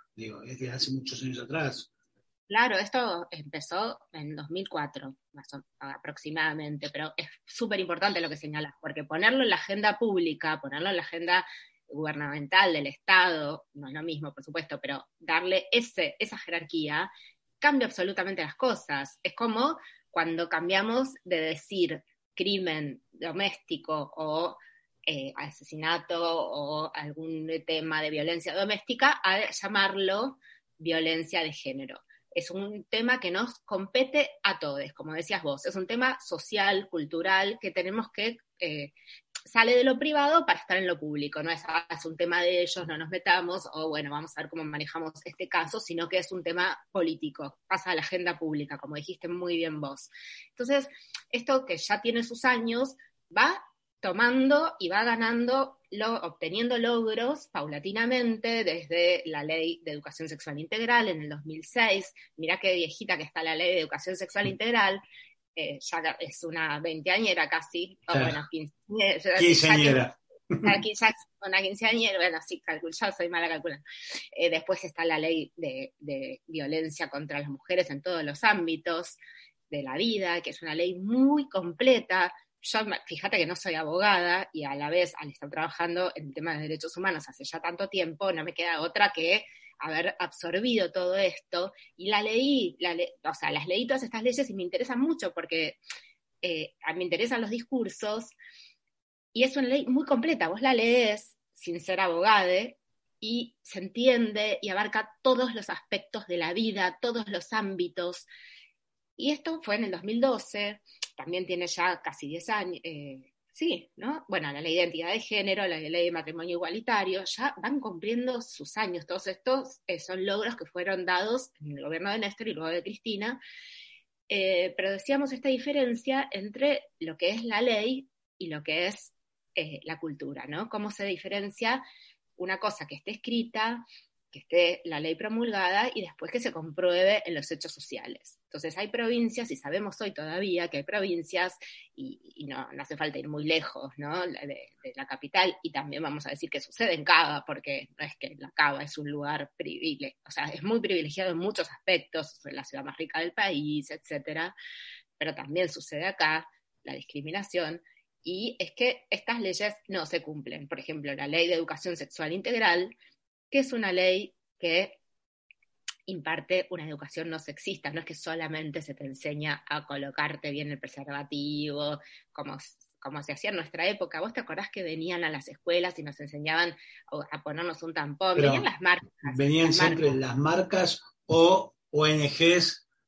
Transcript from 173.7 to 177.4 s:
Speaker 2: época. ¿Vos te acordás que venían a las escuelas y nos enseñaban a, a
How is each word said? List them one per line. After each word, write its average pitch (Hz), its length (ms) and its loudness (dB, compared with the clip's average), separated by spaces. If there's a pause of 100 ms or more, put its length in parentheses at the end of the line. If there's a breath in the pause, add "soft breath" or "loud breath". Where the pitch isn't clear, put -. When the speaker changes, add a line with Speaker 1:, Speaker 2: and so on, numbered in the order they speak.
Speaker 2:
época. 196 340 -2
¿Vos 226 100 -4
te 262 80 -8
acordás 190 320 -6
que 190 120 -6
venían 165 420 -4
a 156 40 0
las 147 200 -8
escuelas 175 500 0
y 156 40 -8
nos 147 180 -12
enseñaban 156 480 0 (420 loud breath)
a, 147 180 -6
a 151 140 -10